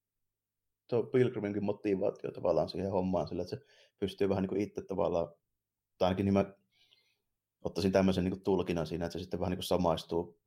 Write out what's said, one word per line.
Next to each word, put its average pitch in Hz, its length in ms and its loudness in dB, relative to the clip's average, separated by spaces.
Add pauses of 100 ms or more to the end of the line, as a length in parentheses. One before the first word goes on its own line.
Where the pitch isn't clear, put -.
(880)
tuo 120 140 0
Pilgriminkin 104 600 0
motivaatio 101 680 -2
tavallaan 82 380 0
siihen 92 220 -4
hommaan 92 360 0
sillä, 87 140 -6
että - 140 -8
se - 100 -14 (340)
pystyy 98 300 -2
vähän 98 120 0
niinku 95 180 -2
itse 98 220 -4
tavallaan, 87 460 0 (720)
tai 92 100 2
ainakin 95 180 0
niin 98 80 4
mä 98 200 4 (1080)
ottaisin 95 280 0
tämmöisen 95 320 4
niinku 92 200 -2
tulkinnan 87 440 0
siinä, 82 180 -4
että 85 120 -6
se - 40 -6
sitten 90 180 -8
vähän 90 120 -2
niinku 92 120 -4
samaistuu 85 840 0